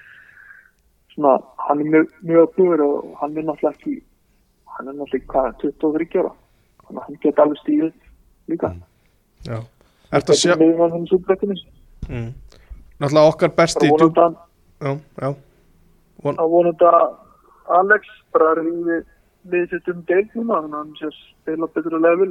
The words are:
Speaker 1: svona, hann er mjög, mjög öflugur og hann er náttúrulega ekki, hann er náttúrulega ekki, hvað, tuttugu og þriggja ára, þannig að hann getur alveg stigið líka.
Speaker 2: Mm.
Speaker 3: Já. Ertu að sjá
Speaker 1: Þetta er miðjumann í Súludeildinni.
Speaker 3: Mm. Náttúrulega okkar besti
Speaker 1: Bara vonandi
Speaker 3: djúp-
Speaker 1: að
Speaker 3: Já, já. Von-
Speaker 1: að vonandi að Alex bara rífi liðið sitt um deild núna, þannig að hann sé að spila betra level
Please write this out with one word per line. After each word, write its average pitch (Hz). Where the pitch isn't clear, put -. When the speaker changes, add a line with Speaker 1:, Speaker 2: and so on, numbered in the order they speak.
Speaker 1:
svona, 147
hann 147
er 151
mjög, 160
mjög 165
öflugur 165
og 143
hann 151
er 156
náttúrulega 151
ekki, -
hann -
er 143
náttúrulega 135
ekki, -
hvað, 131
tuttugu 151
og 151
þriggja 170
ára, -
þannig -
að -
hann 143
getur 151
alveg 151
stigið 151
líka. 90
Speaker 2:
Mm. 87
Speaker 3:
Já. 113
Ertu 135
að 143
sjá 165
Speaker 1:
Þetta 175
er 160
miðjumann 165
í 170
Súludeildinni. 190
Speaker 3:
Mm. 120
Náttúrulega 151
okkar 156
besti 165
Speaker 1:
Bara 147
vonandi 156
Speaker 3:
djúp- 160
Speaker 1:
að 165
Speaker 3:
Já, 139
já. 135
Von- 143
Speaker 1:
að 165
vonandi 170
að 170
Alex 196
bara 160
rífi 165
liðið 180
sitt 175
um 175
deild 196
núna, 233
þannig 151
að 151
hann 151
sé 156
að 147
spila -
betra 160
level 170